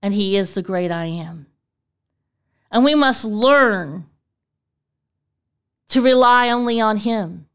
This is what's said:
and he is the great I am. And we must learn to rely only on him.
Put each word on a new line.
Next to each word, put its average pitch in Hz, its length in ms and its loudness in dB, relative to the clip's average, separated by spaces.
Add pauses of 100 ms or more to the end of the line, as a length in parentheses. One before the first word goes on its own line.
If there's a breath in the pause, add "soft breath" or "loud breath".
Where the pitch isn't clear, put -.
and 202 100 -2
he 196 240 -2
is 190 180 -4
the 190 80 -6
great 180 280 -4
I 170 140 -6
am. 165 420 -10 (1200)
And 233 160 2
we 302 120 4
must 269 280 2
learn 214 840 0 (1800)
to 254 140 0
rely 247 480 4
only 240 300 -2
on 220 160 0
him. 202 580 -6